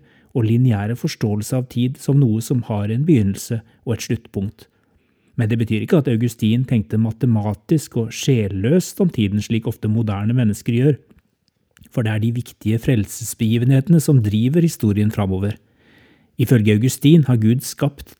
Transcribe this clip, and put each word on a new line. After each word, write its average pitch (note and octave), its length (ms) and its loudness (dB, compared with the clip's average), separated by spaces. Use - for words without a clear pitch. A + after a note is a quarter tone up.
og A#2 120 0
lineære A#2 520 2
forståelse G#2+ 600 -4
av B2+ 120 -6
tid B2+ 300 -4
som C#3+ 180 2
noe A2+ 240 2
som B2 240 -2
har G#2 240 -4
en C3 160 -2
begynnelse A2+ 520 0
og A#2 100 -2
et - 120 -12
sluttpunkt. - 600 -8
Men A2+ 160 -2
det A#2 80 -2
betyr A2 240 -2
ikke E3 160 2
at C#3 80 -2
Augustin A#2 600 0
tenkte A2 320 -2
matematisk A2 1000 -2
og A2+ 160 -6
sjelløst A2+ 880 -2
om F3 80 0
tiden G#2 320 -2
slik A2+ 240 -4
ofte A2 240 -4
moderne G#2+ 440 -2
mennesker A#2 400 0
gjør, C3 200 2
for A2+ 160 -2
det A2 40 -2
er G#2+ 120 -2
de A#2 120 0
viktige A2+ 480 -4
frelsesbegivenhetene B2 1200 0
som C#3 200 4
driver A#2+ 400 0
historien G#2+ 480 0
framover. G2 460 -4
Ifølge G#2+ 360 4
Augustin C#3 520 4
har B2 120 2
Gud A2+ 280 2
skapt - 520 -8